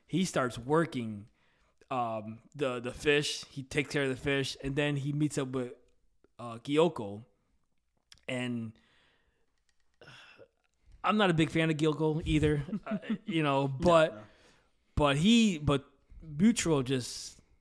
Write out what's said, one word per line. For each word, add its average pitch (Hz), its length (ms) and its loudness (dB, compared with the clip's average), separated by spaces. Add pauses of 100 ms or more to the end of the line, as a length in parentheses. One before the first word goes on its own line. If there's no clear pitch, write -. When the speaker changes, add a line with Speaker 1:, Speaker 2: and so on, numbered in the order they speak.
Speaker 1:
he 175 180 0
starts 127 340 -2
working, 123 680 -2 (600)
um, 113 500 -6 (160)
the, 131 260 -4
the 120 100 -6
fish. 147 600 0
He 139 120 -10
takes - 300 -4
care 143 100 0
of 135 60 0
the 127 80 -2
fish, 139 460 -2
and 135 120 -6
then 147 220 0
he 143 160 -4
meets 147 240 -2
up 131 120 -2
with, 127 240 -4 (640)
uh, 117 180 -12
Gyoko. 123 680 0 (1040)
And 123 460 -6 (2250)
I'm 196 140 2
not 202 120 6
a 170 40 4
big 156 160 2
fan 160 200 2
of 156 80 0
Gyoko 156 480 0
either, 151 380 2 (120)
Speaker 2:
<laughs> - 120 -10
Speaker 1:
uh, 208 100 -2 (280)
you 160 180 0
know, 139 240 2
Speaker 2:
No, - 0 - (120)
Speaker 1:
but, 165 360 6
Speaker 2:
no. 107 60 -16 (760)
Speaker 1:
but 143 220 4
he, 214 400 4
but 143 280 0 (520)
Mutual 165 460 2
just, - 560 -6 (220)